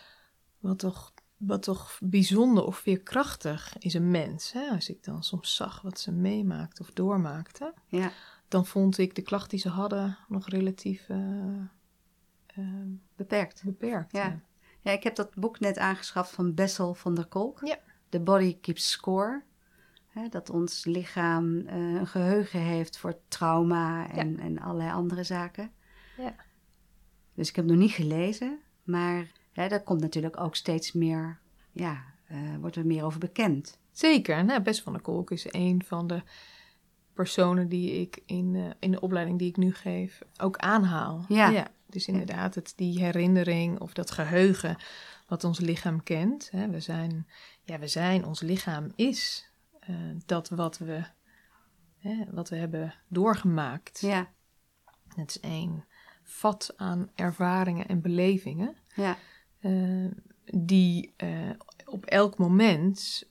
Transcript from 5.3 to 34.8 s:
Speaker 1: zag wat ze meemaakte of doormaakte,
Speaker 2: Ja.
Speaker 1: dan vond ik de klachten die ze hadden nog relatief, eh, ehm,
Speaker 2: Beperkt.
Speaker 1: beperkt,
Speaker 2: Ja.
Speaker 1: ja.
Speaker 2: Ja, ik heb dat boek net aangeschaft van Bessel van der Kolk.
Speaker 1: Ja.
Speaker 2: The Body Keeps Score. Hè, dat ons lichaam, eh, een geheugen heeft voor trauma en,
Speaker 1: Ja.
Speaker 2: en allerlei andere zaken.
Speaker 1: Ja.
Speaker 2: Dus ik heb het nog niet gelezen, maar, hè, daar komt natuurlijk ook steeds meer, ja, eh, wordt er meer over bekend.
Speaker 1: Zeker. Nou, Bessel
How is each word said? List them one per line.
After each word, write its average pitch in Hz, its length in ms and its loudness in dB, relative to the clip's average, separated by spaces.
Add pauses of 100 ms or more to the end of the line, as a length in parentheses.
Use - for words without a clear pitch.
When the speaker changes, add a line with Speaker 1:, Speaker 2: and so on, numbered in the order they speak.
Speaker 1:
zag - 260 -6
wat 185 180 -10
ze 175 120 -6
meemaakte 180 720 -2
of - 80 -14
doormaakte, 185 840 -2 (140)
Speaker 2:
Ja. 185 220 -2 (380)
Speaker 1:
dan 185 180 2
vond 190 320 2
ik 185 160 2
de 185 80 -6
klachten 196 280 -4
die 196 80 -4
ze 185 100 -2
hadden 196 500 -2 (100)
nog 190 200 -6
relatief, 190 600 -2
eh, 190 80 -6 (1300)
ehm, 196 420 -8 (280)
Speaker 2:
Beperkt. 196 480 -2
Speaker 1:
beperkt, 196 480 -4
Speaker 2:
Ja. 202 120 -2
Speaker 1:
ja. 165 160 -4 (400)
Speaker 2:
Ja, 202 120 -2
ik 202 100 -2
heb 226 140 -2
dat 208 180 -4
boek 220 260 -4
net 196 180 0
aangeschaft 185 520 -2
van 175 240 -2
Bessel 185 400 0
van 175 200 -4
der 170 120 -2
Kolk. 214 380 -4
Speaker 1:
Ja. 302 140 -4 (300)
Speaker 2:
The 175 120 -2
Body 185 400 4
Keeps - 300 -4
Score. 208 520 -2 (640)
Hè, 226 200 -10
dat 180 220 -10
ons 170 340 -2
lichaam, 170 800 0
eh, 180 100 -8 (180)
een 180 120 0
geheugen 185 540 0
heeft 165 380 -2
voor - 180 -6 (120)
trauma 165 840 2
en, 160 220 -2
Speaker 1:
Ja. 160 60 -6
Speaker 2:
en 160 200 -4
allerlei 165 320 -4
andere 175 340 -2
zaken. 180 460 -8 (460)
Speaker 1:
Ja. 247 180 -10 (1000)
Speaker 2:
Dus 165 140 -2
ik - 80 -6
heb 175 80 0
het 165 100 6
nog 180 80 8
niet 214 120 6
gelezen, 185 640 -2 (240)
maar, 175 480 -2 (220)
hè, 180 160 -4
daar 202 140 0
komt 175 180 0
natuurlijk 160 400 -4
ook 165 160 -4
steeds 160 360 -4
meer, 160 480 0 (320)
ja, 151 320 -6 (220)
eh, 151 340 -8
wordt 165 160 -6
er 165 100 -2
meer 156 180 0
over 156 160 -4
bekend. 175 580 -2 (140)
Speaker 1:
Zeker. 196 520 4
Nou, 247 180 4
Bessel 220 220 0